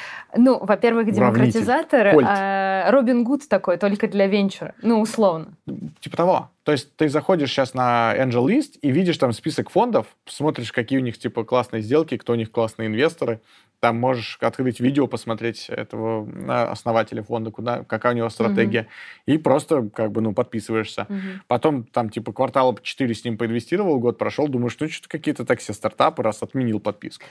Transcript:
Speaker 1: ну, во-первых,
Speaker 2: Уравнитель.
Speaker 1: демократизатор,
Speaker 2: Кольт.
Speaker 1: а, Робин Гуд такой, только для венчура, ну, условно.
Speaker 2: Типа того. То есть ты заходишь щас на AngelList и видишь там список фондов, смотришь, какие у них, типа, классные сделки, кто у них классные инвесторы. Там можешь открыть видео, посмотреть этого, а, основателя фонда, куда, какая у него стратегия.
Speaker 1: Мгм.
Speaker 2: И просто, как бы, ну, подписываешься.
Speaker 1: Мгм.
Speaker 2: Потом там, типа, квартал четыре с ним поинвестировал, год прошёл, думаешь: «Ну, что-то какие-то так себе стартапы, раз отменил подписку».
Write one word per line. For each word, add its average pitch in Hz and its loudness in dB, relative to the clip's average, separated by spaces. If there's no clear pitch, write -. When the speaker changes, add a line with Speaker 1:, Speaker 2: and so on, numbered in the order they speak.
Speaker 1:
ну, 247 6
во-первых, 226 2
Speaker 2:
Уравнитель. - 4
Speaker 1:
демократизатор, 247 2
Speaker 2:
Кольт. 139 6
Speaker 1:
а, 196 0
Робин 240 4
Гуд 277 -2
такой, 185 0
только 202 0
для 196 2
венчура, 196 -2
ну, 220 2
условно. 196 0
Speaker 2:
Типа - -12
того. 170 2
То 151 0
есть - -2
ты 156 2
заходишь 147 2
щас 131 -2
на 120 2
AngelList 131 0
и 143 2
видишь 175 2
там - 2
список - -6
фондов, 208 2
смотришь, 131 -4
какие 131 -2
у 131 0
них, 120 -6
типа, 117 -6
классные 117 -2
сделки, 139 0
кто - -2
у - 2
них 113 -4
классные 113 -2
инвесторы. 120 -2
Там 117 2
можешь 120 -2
открыть 120 -2
видео, 135 2
посмотреть 113 -6
этого, 110 -6
а, 123 0
основателя 113 -2
фонда, 113 -6
куда, 120 -6
какая 117 -2
у 120 -2
него 117 -2
стратегия. 110 0
Speaker 1:
Мгм. - -4
Speaker 2:
И 156 2
просто, 139 0
как 107 -4
бы, 110 -2
ну, 110 0
подписываешься. 110 -4
Speaker 1:
Мгм. 190 -10
Speaker 2:
Потом 143 0
там, 117 -4
типа, 110 -8
квартал 131 2
четыре 123 -4
с - -8
ним 117 -4
поинвестировал, 123 -2
год 117 0
прошёл, 113 -2
думаешь: 120 -4
«Ну, 156 -4
что-то - -14
какие-то 151 -6
так 123 0
себе 104 -10
стартапы, 139 0
раз 110 -2
отменил 117 -2
подписку». - -8